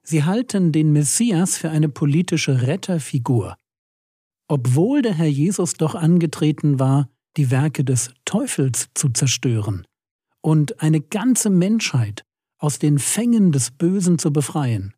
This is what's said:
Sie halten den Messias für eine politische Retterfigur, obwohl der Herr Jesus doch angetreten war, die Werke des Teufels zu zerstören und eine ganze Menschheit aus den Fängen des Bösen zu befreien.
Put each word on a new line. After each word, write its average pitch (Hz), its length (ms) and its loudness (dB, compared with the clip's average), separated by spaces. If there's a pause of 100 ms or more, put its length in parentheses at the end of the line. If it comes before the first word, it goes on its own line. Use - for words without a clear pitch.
Sie 156 220 0
halten 190 480 0
den 156 220 2
Messias 156 640 2
für 160 140 -6
eine 156 180 2
politische 147 800 0
Retterfigur, 135 880 -2 (920)
obwohl 151 540 2
der 220 120 0
Herr 160 140 0
Jesus 170 460 -2
doch 156 200 -2
angetreten 156 840 0
war, 135 300 2 (260)
die 135 160 0
Werke 139 320 0
des 127 300 -2 (100)
Teufels 180 720 -2
zu - 160 -2
zerstören 110 760 -2 (540)
und 156 420 0
eine 156 200 2
ganze 214 480 -2
Menschheit 175 720 0 (360)
aus 151 200 -4
den 147 180 2
Fängen 214 540 2
des 139 200 -2
Bösen 175 480 0
zu 156 120 0
befreien. 127 680 -2